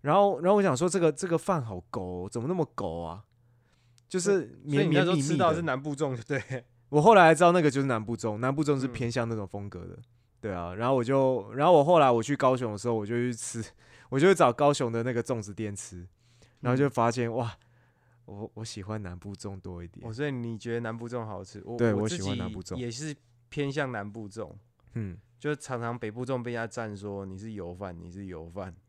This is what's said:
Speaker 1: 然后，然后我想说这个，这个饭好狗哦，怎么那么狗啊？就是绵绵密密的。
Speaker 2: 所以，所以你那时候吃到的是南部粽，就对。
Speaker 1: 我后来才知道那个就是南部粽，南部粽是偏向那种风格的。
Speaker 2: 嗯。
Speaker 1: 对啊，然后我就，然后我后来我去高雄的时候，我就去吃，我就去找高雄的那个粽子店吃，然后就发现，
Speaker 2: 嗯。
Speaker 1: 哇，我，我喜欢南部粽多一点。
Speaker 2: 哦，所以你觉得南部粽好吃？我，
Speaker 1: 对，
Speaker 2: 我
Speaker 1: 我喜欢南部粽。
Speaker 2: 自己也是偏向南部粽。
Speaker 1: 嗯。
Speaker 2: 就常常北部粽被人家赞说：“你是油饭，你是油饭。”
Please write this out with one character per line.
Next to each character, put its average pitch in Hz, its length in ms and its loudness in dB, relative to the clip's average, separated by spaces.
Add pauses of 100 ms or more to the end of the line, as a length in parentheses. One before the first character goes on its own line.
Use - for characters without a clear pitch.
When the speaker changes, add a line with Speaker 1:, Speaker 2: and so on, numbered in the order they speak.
Speaker 1:
然 143 160 2
后， 196 240 4
然 175 100 4
后 208 60 8
我 202 60 6
想 170 120 4
说 156 140 2
这 190 100 0
个， 160 140 4
这 175 160 -6
个 170 80 2
饭 160 260 0
好 107 160 -6 (120)
狗 90 340 -6
哦， 101 80 -10
怎 120 80 -4
么 117 80 -4
那 180 60 -2
么 170 100 0 (100)
狗 85 280 -4
啊？ 85 200 -10 (880)
就 185 100 -4
是 180 460 0
绵 147 240 2
绵 - 0 -
密 - 0 -
密 151 60 2
的。 - 100 6
Speaker 2:
所 180 100 2
以， 151 60 2
所 143 120 0
以 - 20 2
你 - 0 -
那 - 0 -
时 - 0 -
候 - 0 -
吃 - 20 0
到 165 140 4
的 156 60 2
是 170 60 -4
南 135 180 -2
部 147 140 -6
粽， 135 220 -2
就 113 60 -10
对。 131 420 -6 (240)
Speaker 1:
我 147 120 4
后 214 140 10
来 170 160 10
才 160 60 10
知 170 80 6
道 175 80 8
那 180 80 4
个 151 100 6
就 131 100 -2
是 139 60 0
南 113 180 -2
部 113 120 -6
粽， 107 220 -4
南 127 140 0
部 147 120 0
粽 139 160 2
是 127 80 -2
偏 123 200 -4
向 117 200 -2
那 113 80 -4
种 101 100 -6
风 101 240 -10
格 90 160 -14
的。 90 80 -16
Speaker 2:
嗯。 - 80 -20 (380)
Speaker 1:
对 107 120 -6
啊， 87 220 -8
然 113 140 -2
后 135 80 2
我 123 80 2
就， 131 480 0
然 135 120 -2
后 180 80 8
我 147 120 8
后 170 160 6
来 135 100 6
我 120 100 4
去 139 140 -2
高 131 220 4
雄 120 160 -4
的 104 60 -8
时 120 100 -4
候， 117 60 2
我 107 120 -2
就 113 80 -4
去 123 180 -2
吃， 113 320 -8 (440)
我 135 100 -2
就 156 80 6
去 196 80 8
找 135 180 6
高 143 220 4
雄 127 160 -2
的 117 140 -2
那 127 80 -2
个 117 100 0
粽 120 180 -2
子 101 140 -12
店 104 220 -8
吃， 90 280 -14 (540)
然 120 140 -2
后 127 40 2
就 139 140 2
发 117 180 2
现， 120 220 -2
Speaker 2:
嗯。 110 40 -8
Speaker 1:
哇， 117 220 -4 (680)
我， 101 300 -14
我 110 100 -12
喜 104 180 -12
欢 107 180 -8
南 90 160 -12
部 98 200 -12
粽 98 240 -12
多 87 240 -12
一 - 20 -14
点。 - 180 -18
Speaker 2:
哦， 113 80 -10
所 139 140 -6
以 143 60 -4
你 117 260 -8
觉 117 160 -6
得 117 60 -2
南 113 160 -6
部 117 120 -10
粽 120 160 -6
好 98 200 -10
吃？ - 200 -18
我， 120 120 -10
Speaker 1:
对， 117 180 2
Speaker 2:
我 104 80 0
Speaker 1:
我 110 60 0
喜 - 140 -4
欢 98 140 -2
南 92 140 -4
部 92 100 -10
粽。 - 100 -14
Speaker 2:
自 90 40 -6
己 104 60 -8
也 120 100 -6
是 143 240 -8 (340)
偏 143 220 -4
向 135 220 -4
南 104 180 -8
部 107 180 -12
粽。 101 220 -12 (440)
Speaker 1:
嗯。 101 220 -8 (220)
Speaker 2:
就 151 160 -4
常 127 260 -8
常 117 160 -6
北 110 140 -8
部 120 160 -8
粽 127 160 -4
被 120 80 -8
人 117 100 -6
家 113 60 -4
赞 110 300 -8
说 98 300 -8
：“你 95 120 -12
是 110 140 -12
油 87 200 -10
饭， 90 240 -10
你 85 140 -16
是 98 140 -12
油 85 240 -12
饭。” 90 260 -12 (140)